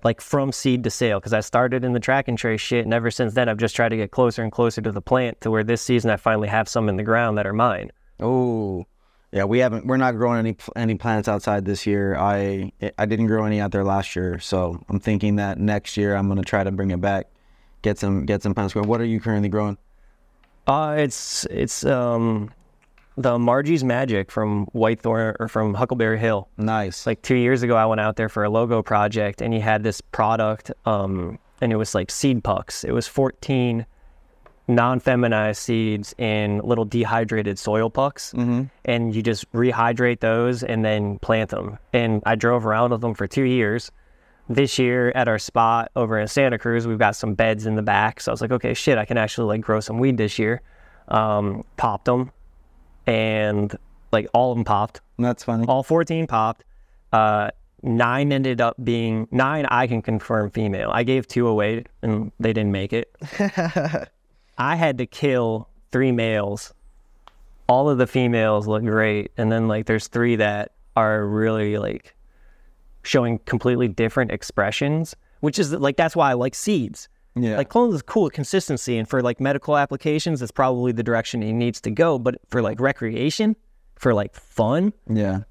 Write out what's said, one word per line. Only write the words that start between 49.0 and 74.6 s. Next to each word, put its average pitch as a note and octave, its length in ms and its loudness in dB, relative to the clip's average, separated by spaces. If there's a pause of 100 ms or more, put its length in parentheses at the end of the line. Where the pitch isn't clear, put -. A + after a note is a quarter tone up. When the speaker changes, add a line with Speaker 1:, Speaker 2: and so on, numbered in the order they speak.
Speaker 1:
can A#2+ 140 -2
actually, A2 280 -2
like, G#2+ 140 0
grow G#2+ 200 0
some A2 180 -6
weed C3 200 2
this G#2+ 200 -2
year." A#2 220 0 (480)
Um, G#2+ 560 0 (120)
popped G#2+ 320 -2
'em, B2 220 0 (760)
and, G#2+ 720 0 (360)
like, G#2+ 200 2
all B2 200 4
of A#2 60 -2
'em A2+ 60 0
popped. G#2+ 360 0 (180)
Speaker 2:
That's A#2+ 260 -2
funny. A#2 240 -2
Speaker 1:
All C3 140 2
fourteen E3 440 0
popped. A2 380 -2 (480)
Uh, G#2+ 380 4 (320)
nine B2 500 2
ended C3 280 0
up A#2 220 2
being, A2+ 480 0
nine C3+ 360 0
I B2 200 2
can A2+ 160 -2
confirm G#2+ 480 -2
female. G#2 420 -2
I A#2+ 120 2
gave C3 240 0
two A#2+ 180 0
away A2 380 0 (180)
and G#2+ 380 -2
they A2+ 120 2
didn't G#2 200 2
make G2 200 -2
it. A#2 200 -2 (260)
Speaker 2:
<laughs> E3 720 -2 (480)
Speaker 1:
I C#3+ 180 0
had D#3 220 2
to B2 80 -2
kill A#2+ 600 0 (240)
three B2+ 200 4
males. G#2+ 600 -2 (960)
All C3+ 220 6
of C3 80 2
the B2 80 6
females A2 600 2
look G#2+ 180 0
great. G#2+ 520 2
And A2 160 2
then, A2+ 160 2
like, G#2+ 180 -2
there's A2 220 -2
three A#2+ 280 2
that G#2 360 0 (240)
are G#2+ 300 2
really, G#2+ 520 0
like, - 360 -8 (880)
showing A#2+ 380 2
completely B2 460 0
different A2+ 460 0
expressions, C#3+ 840 -2 (260)